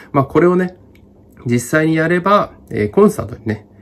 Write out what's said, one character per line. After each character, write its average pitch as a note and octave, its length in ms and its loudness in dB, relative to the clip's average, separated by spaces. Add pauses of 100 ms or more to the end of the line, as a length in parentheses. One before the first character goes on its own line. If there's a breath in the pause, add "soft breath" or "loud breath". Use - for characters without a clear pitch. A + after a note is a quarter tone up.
(120)
ま C#3 120 0
あ、 - 20 -2
こ D#3 140 0
れ E3+ 80 4
を F3+ 80 2
ね、 F3+ 200 -2 (680)
実 A#2+ 140 0
際 D#3 260 -2
に D#3+ 100 0
や D#3+ 120 -2
れ F3 120 0
ば、 G3 340 0 (180)
え G#2 140 -2
ー、 G#2 40 -2
コ G3 160 4
ン G#3 60 4
ス - 60 -8
タ - 60 -6
ン - 40 -8
ト - 80 -12
に - 100 -16
ね、 G#2+ 220 -6 (140)